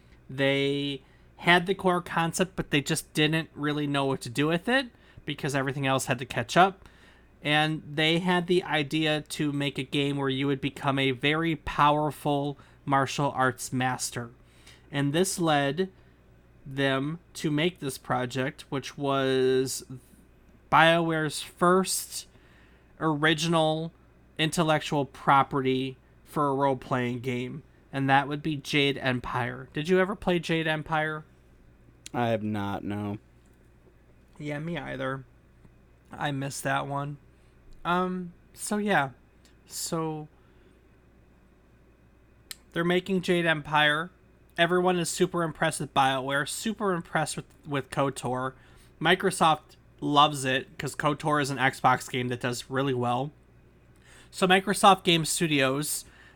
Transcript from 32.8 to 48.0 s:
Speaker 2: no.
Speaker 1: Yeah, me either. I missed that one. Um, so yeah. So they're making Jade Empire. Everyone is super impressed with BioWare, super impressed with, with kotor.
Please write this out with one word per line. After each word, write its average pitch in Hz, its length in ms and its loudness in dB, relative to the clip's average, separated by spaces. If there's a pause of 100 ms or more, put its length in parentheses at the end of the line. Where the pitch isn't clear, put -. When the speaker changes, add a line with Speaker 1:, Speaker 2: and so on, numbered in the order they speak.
Speaker 2:
no. 104 340 -6 (1200)
Speaker 1:
Yeah, 147 220 -8
me 165 180 -6
either. 131 460 -8 (880)
I 151 200 -4
missed 139 320 -6
that 139 220 -2
one. 143 320 -6 (640)
Um, 180 500 -2 (200)
so - 240 -4
yeah. 180 320 2 (580)
So 156 600 -6 (2500)
they're 170 100 -2
making 180 380 0
Jade 175 260 0
Empire. 151 640 2 (440)
Everyone 180 440 2
is 165 100 -2
super 175 320 0
impressed 160 380 -2
with 151 140 -8
BioWare, 139 540 2
super 208 460 -4
impressed 165 420 -4
with, 156 100 -10 (220)
with 143 220 -4
kotor. 131 640 -2 (480)